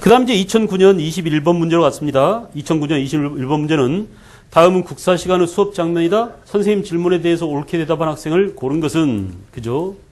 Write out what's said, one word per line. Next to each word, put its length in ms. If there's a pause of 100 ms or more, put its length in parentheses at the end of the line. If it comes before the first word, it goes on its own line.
그다음 160
이제 120
이천구 420
년 240
이십일 420
번 140
문제로 260
갔습니다. 720
이천구 320
년 140
이십일 480
번 100
문제는 480 (440)
"다음은 340
국사 320
시간의 320
수업 260
장면이다. 600 (100)
선생님 400
질문에 380
대해서 240
옳게 320
대답한 320
학생을 440
고른 240
것은", 540 (180)
그죠? 460 (160)